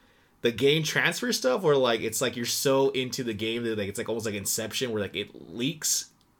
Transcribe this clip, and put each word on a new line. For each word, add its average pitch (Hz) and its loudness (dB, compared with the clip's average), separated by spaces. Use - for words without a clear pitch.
the 120 2
game 139 4
transfer 156 0
stuff, 254 2
where, 147 6
like, 117 4
it's 107 -2
like 120 0
you're 120 -4
so 135 2
into 127 -4
the 117 -2
game 113 -2
that, 113 -2
like, 98 -2
it's, 98 -6
like, 113 -6
almost 113 -2
like 104 -2
Inception, 110 -4
where, 107 -2
like, 95 -4
it - -8
leaks 143 -2